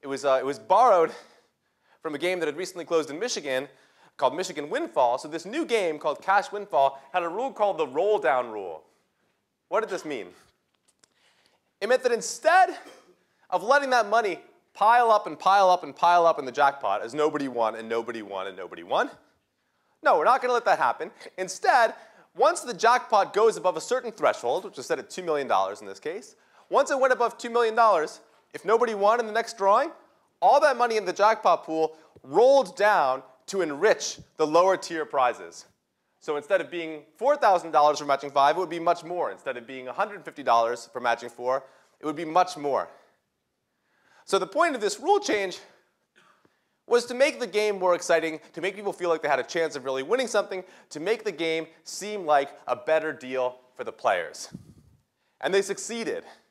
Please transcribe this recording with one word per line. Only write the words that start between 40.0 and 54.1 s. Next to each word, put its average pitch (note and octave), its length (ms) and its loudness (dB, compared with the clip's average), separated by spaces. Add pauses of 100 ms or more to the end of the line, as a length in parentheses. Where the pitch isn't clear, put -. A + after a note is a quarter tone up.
fifty D3 200 -14
dollars A#2 480 2
for B2+ 80 -10
matching A#2+ 280 -2
four, B2+ 360 -4 (340)
it - 80 -10
would D3+ 100 -6
be E3+ 80 -8
much F3 320 0
more. C3 320 -4 (1400)
So G3 140 0
the G#3+ 80 -2
point D4+ 300 -2
of A3+ 40 -6
this G3+ 200 -4
rule F#4 180 2
change G#3 400 -4 (1300)
was A#3 200 2
to B3 80 -8
make B3+ 260 2
the A#3+ 60 -4
game G3+ 320 -2
more F3+ 180 2
exciting, E3 420 0 (140)
to - 80 -12
make F#3+ 160 -4
people G3+ 160 -8
feel F3 160 -6
like D#3+ 140 0
they D3 60 -2
had C3+ 120 2
a B2 40 -4
chance D#3+ 300 -4
of C3 100 -10
really C3+ 200 -4
winning A#3 240 -2
something, G3+ 340 -4 (280)
to D3+ 100 -12
make A3 240 -2
the G#3 80 -6
game D#3+ 340 -4 (160)
seem G3+ 440 -10
like C#3+ 240 2 (180)
a B2+ 80 -2
better D#3 360 -2
deal B2+ 460 -6 (160)
for - 80 -12
the A2+ 100 -10
players. F2+ 560 -4 (920)